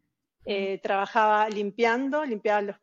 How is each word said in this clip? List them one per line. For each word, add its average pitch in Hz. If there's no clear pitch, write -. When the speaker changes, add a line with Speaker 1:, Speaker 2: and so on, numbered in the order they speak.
Speaker 1:
Eh, 196
Speaker 2:
Mm. -
Speaker 1:
trabajaba 214
limpiando, 233
limpiaba 208
los 202